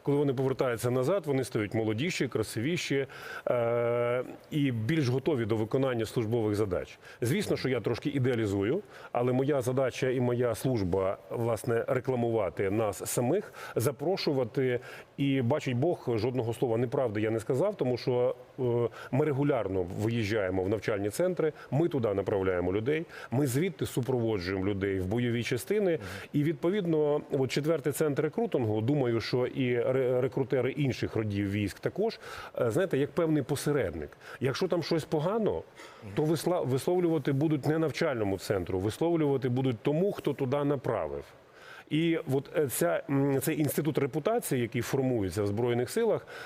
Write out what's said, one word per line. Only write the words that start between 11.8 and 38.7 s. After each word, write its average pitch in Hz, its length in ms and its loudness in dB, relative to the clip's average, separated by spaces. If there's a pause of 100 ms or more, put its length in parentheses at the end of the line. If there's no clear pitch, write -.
рекламувати 113 800 0
нас 104 420 -2
самих, 139 420 0 (220)
запрошувати. 131 1040 0 (380)
І, 139 240 2
бачить 131 360 0
Бог, 160 380 0
жодного 117 380 0
слова 117 240 0
неправди 120 440 0
я 110 100 2
не 113 80 0
сказав, 151 360 0
тому 123 220 0
що, 123 380 0 (240)
е, 131 40 -2 (480)
ми 151 140 2
регулярно 127 600 0 (140)
виїжджаємо 104 640 0
в 95 60 0
навчальні 104 400 -2
центри, 165 440 0 (180)
ми 156 160 4
туди 110 260 0
направляємо 95 600 0
людей, 143 320 0 (260)
ми 139 160 2
звідти 143 380 -2
супроводжуємо 110 800 0
людей 98 340 0
в 92 60 -2
бойові 117 380 0
частини. 175 560 0 (340)
І, 147 100 2
відповідно, 156 800 0 (100)
от 131 200 2
четвертий 151 420 0
центр 151 300 0
рекрутингу, 139 580 0
думаю, 120 400 2
що 123 260 0
і 123 340 0
ре-, 127 400 2
рекрутери 127 500 0
інших 127 440 0
родів 101 360 0
військ 101 280 -2
також, 202 400 -2 (420)
е, 120 100 2
знаєте, 160 260 0
як 139 140 0
певний 156 320 2
посередник. 110 760 -2 (220)
Якщо 135 280 0
там 170 160 0
щось 165 220 0
погано, 165 580 0 (520)
то 143 80 2
висла-, 165 420 0
висловлювати 160 640 2
будуть 143 340 2
не 156 140 2
навчальному 123 580 0
центру, 95 420 -2